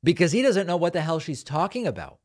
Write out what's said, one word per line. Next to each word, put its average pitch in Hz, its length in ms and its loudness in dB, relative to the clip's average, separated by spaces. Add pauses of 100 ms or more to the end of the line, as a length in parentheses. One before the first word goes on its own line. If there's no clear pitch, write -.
because 170 280 4
he 233 100 2
doesn't 202 240 4
know 175 100 0
what 170 160 0
the 175 80 0
hell 160 180 -2
she's 151 240 -8
talking 196 440 -4
about. 135 380 -8